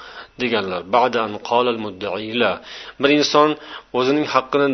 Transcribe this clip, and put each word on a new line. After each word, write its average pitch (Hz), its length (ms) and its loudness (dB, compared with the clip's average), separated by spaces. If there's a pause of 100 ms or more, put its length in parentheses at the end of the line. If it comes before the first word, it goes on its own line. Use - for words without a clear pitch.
(340)
deganlar. 101 500 -2
"Ba'da 117 380 2
an 107 160 -4
qala 123 320 0
al 113 100 -2
mudda'i 104 540 -8
la". 117 180 2 (420)
Bir 135 160 2
inson 147 400 4 (400)
o'zining 131 380 0
haqqini 139 460 0